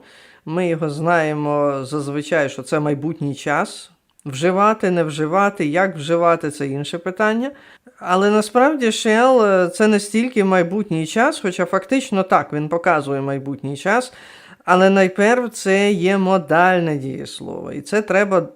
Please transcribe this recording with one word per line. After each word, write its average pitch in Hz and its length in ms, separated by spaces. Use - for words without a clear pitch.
Ми 175 240
його 156 220
знаємо 147 920
зазвичай, 143 680
що 127 140
це 156 180
майбутній 147 540
час. - 560
Вживати, 185 640
не 170 140
вживати, 160 640
як 175 300
вживати, 165 540
це 143 160
інше 143 320
питання. 214 520
Але 190 320
насправді 247 560
shall, 226 580
е, 185 240
це 214 200
не 208 120
стільки 220 440
майбутній 185 600
час, 254 340
хоча 185 240
фактично 196 580
так, 185 300
він 151 160
показує 151 520
майбутній 139 560
час, 226 360
але 185 260
найперв 202 600
це 202 420
є 190 260
модальне 175 800
дієслово. 135 760
І 143 80
це 208 220
треба 190 540